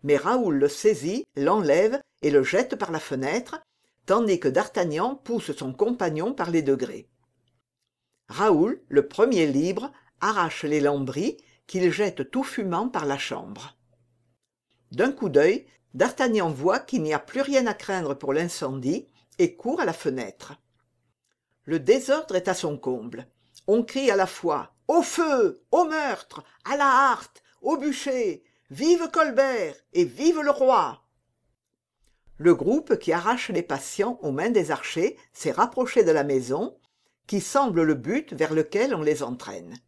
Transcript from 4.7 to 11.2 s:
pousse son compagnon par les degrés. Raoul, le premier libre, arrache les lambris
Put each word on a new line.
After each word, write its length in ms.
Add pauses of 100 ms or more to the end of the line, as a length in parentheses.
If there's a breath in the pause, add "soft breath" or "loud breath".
pousse 400
son 180
compagnon 600
par 160
les 120
degrés. 480 (1160)
Raoul, 600
le 200
premier 380
libre, 460 (280 soft breath)
arrache 440
les 180
lambris 560 (300 soft breath)